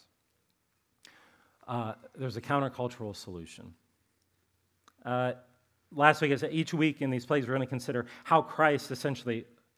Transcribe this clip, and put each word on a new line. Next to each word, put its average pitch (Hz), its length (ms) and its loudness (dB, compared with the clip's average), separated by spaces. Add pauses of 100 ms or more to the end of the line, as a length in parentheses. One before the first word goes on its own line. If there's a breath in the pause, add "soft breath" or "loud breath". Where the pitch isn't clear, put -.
(1700 soft breath)
Uh, 117 260 -4 (220)
there's 127 200 -8
a 117 40 -8
countercultural 127 760 -4
solution. 87 580 -14 (1300)
Uh, 123 300 0 (580)
last 151 280 6
week, 147 120 2
I 139 40 2
said 135 160 -4
each 160 220 -2
week 151 260 2
in 135 100 0
these 127 140 -2
plays, 143 220 0
we're 123 80 -2
gonna 135 120 0
consider 123 400 -4 (180 loud breath)
how 160 180 6
Christ 151 480 2
essentially 123 560 -4 (300)